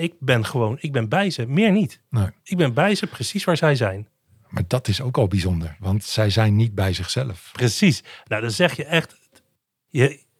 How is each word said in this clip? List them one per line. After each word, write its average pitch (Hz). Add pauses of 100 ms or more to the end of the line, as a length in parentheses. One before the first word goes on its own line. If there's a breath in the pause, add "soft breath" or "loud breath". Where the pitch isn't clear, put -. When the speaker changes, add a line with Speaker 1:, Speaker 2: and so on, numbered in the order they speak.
Speaker 1:
ik 170
ben 123
gewoon, 120
ik 147
ben 113
bij 185
ze, 117
meer 185
niet. 190 (100)
Speaker 2:
Nee. 101 (140)
Speaker 1:
Ik -
ben 139
bij 190
ze -
precies -
waar 170
zij 151
zijn. 107 (400)
Speaker 2:
Maar 101
dat 127
is 98
ook 127
al 110
bijzonder, 87
want 95
zij 107
zijn 107
niet 110
bij 95
zichzelf. 92
Speaker 1:
Precies. 123 (220 loud breath)
Nou, 110
dan 117
zeg 175
je 139
echt, 160 (720)
je, 139 (200)